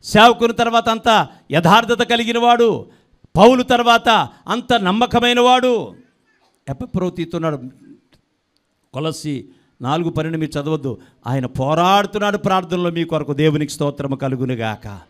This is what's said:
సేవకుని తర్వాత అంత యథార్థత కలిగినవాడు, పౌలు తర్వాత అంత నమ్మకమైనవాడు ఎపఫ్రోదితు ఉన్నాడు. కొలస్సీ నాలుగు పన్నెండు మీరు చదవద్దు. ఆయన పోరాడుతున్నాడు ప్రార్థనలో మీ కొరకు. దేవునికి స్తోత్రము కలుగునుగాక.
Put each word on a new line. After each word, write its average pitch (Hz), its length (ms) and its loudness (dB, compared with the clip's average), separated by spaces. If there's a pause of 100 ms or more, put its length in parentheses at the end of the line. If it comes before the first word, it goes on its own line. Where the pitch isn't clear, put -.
సేవకుని 233 480 4
తర్వాత 233 360 0
అంత 220 400 0 (220)
యథార్థత 202 520 4
కలిగినవాడు, 233 840 0 (500)
పౌలు 247 260 6
తర్వాత 240 460 2 (400)
అంత 240 240 -4
నమ్మకమైనవాడు 240 1200 2 (760)
ఎపఫ్రోదితు 175 680 -6
ఉన్నాడు. 160 220 -4 (1400)
కొలస్సీ 151 500 -6 (380)
నాలుగు 160 280 -2
పన్నెండు 160 280 -4
మీరు 151 220 -6
చదవద్దు. 139 400 -6 (260)
ఆయన 127 200 -4
పోరాడుతున్నాడు 190 920 0
ప్రార్థనలో 185 540 -2
మీ 165 140 -4
కొరకు. 151 280 -4
దేవునికి 147 400 0
స్తోత్రము 139 440 -6
కలుగునుగాక. 113 920 -6